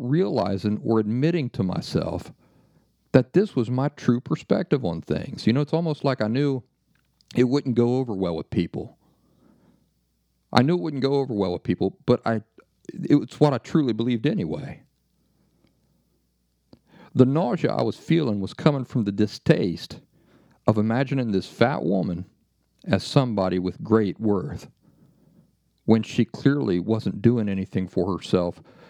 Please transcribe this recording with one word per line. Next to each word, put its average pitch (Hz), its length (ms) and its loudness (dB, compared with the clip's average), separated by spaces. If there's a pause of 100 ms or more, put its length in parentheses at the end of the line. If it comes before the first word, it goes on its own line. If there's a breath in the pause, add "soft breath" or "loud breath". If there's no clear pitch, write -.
realizing 110 800 0
or 113 160 4
admitting 127 520 0
to - 120 -2
myself - 680 -4 (800 soft breath)
that 131 220 4
this 196 220 2
was 117 140 0
my 131 200 -2
true - 300 0
perspective - 680 -2
on 82 160 -4
things. - 460 -4
You 110 60 4
know, 139 80 2
it's 143 120 -4
almost 160 300 -4
like 135 180 -2
I 107 60 0
knew 131 360 -2 (720)
it 123 100 6
wouldn't 127 300 0
go 120 220 2
over 123 160 -4
well 90 220 -2
with 82 140 -8
people. - 480 -4 (1500 soft breath)
I 120 100 4
knew 151 140 2
it 180 60 -4
wouldn't 147 220 -4
go 139 120 0
over 135 180 -2
well 95 200 0
with 85 100 -8
people, 95 420 -2
but 123 200 2
I, 113 160 -2 (520)
it's - 460 0
what 147 140 6
I 120 40 -2
truly 135 360 -2
believed 117 320 -2
anyway. 123 580 -4 (2250 loud breath)
The 127 120 6
nausea 160 460 0
I 104 100 -2
was 113 160 -2
feeling 120 420 0
was 95 140 -6
coming 143 320 2
from 120 180 -2
the 101 80 0
distaste - 880 0 (640 soft breath)
of 110 120 4
imagining 120 540 0
this 95 160 0
fat - 360 0
woman 90 420 -2 (600)
as 101 180 2
somebody 101 560 2
with 90 240 -4
great 107 360 2
worth 104 500 -2 (1160 soft breath)
when 113 180 4
she - 220 0
clearly 135 540 0
wasn't 101 420 -2
doing 117 260 2
anything 95 400 -4
for 95 280 -2
herself - 460 -2 (280 loud breath)